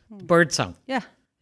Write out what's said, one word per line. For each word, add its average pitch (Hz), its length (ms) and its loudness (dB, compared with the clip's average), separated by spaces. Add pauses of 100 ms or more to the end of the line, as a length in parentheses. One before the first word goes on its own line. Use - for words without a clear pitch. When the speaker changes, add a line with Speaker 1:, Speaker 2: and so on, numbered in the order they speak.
(100)
Speaker 1:
Hmm. 208 160 -20
Speaker 2:
bird 170 260 4
song. - 240 -4 (100)
Speaker 1:
Yeah. 262 140 -4 (420)